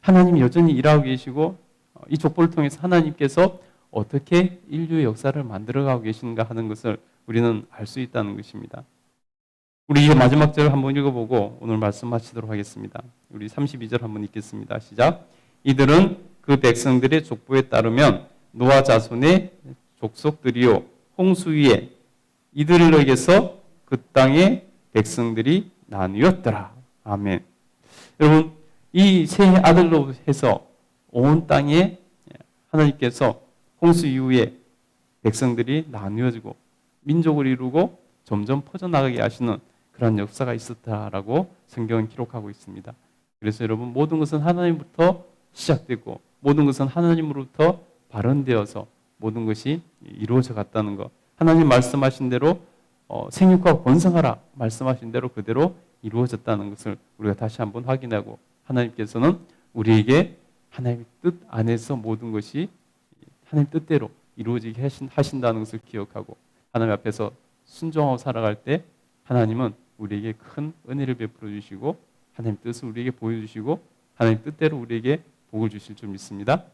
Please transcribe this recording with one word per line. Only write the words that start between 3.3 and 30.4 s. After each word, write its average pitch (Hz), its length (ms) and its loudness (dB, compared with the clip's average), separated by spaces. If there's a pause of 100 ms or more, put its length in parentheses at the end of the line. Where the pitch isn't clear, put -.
어떻게 175 680 -2 (100)
인류의 160 360 -2
역사를 135 380 -4
만들어가고 120 600 -4
계신가 113 400 -6
하는 113 240 -8
것을 107 300 -6 (280)
우리는 117 460 -2
알 107 160 -14
수 - 140 -12
있다는 107 340 -8
것입니다. 104 480 -18 (1040)
우리 147 180 6
이제 151 100 8
마지막 143 380 6
절 147 180 4
한번 135 240 0
읽어보고 120 680 -2
오늘 113 160 -4
말씀 107 320 -4
마치도록 113 400 -8
하겠습니다. 104 520 -12 (280)
우리 107 180 -14
삼십이 135 420 -8
절 120 140 -4
한번 107 220 -10
읽겠습니다. 107 540 -12
시작. 120 480 -2 (360)
"이들은 139 540 4 (240)
그 139 160 2
백성들의 131 680 2
족보에 131 400 -2
따르면 117 640 2 (240)
노아 135 320 4
자손의 135 680 2 (480)
족속들이요 120 840 0 (340)
홍수 185 340 0
위에 143 400 2 (640)
이들을 165 420 6
의해서 143 640 4 (260)
그 - 160 -6 (120)
땅의 156 520 4 (280)
백성들이 117 800 0 (160)
나누었더라." 101 840 -2 (300)
아멘. 101 400 -4 (760)
여러분, 156 320 4 (420)
이 190 340 4
세 196 200 4
아들로 165 680 4 (140)
해서 135 380 -2 (460)